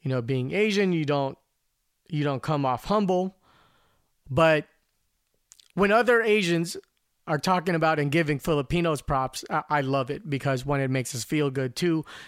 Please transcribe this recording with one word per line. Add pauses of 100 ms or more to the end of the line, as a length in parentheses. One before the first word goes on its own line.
you
know,
being
Asian,
you
don't, (720)
you
don't
come
off
humble. (920)
But (1080)
when
other
Asians (520)
are
talking
about
and
giving
Filipinos
props,
I,
I
love
it
because,
one,
it
makes
us
feel
good.
Two, (240)